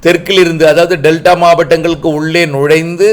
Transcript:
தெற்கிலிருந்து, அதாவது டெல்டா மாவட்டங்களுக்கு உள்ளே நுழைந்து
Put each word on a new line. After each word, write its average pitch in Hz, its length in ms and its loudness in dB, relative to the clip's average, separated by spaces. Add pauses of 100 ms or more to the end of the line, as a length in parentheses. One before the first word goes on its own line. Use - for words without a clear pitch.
தெற்கிலிருந்து, 170 680 0
அதாவது 175 220 0 (120)
டெல்டா 165 280 2 (100)
மாவட்டங்களுக்கு 170 640 0 (100)
உள்ளே 160 260 -2 (120)
நுழைந்து 165 560 0